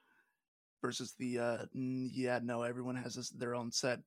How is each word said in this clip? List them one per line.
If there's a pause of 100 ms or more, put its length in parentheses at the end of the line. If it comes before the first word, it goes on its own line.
(840)
versus
the,
uh, (100)
n-,
yeah,
no,
everyone
has
this,
their
own
set,